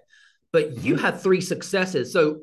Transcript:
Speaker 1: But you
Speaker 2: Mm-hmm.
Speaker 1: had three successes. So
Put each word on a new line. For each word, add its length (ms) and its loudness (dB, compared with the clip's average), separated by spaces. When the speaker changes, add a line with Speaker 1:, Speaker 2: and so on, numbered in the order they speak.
Speaker 1:
But 320 0
you 120 2
Speaker 2:
Mm-hmm. 80 -2
Speaker 1:
had 180 0
three 200 2
successes. 720 -4
So 300 2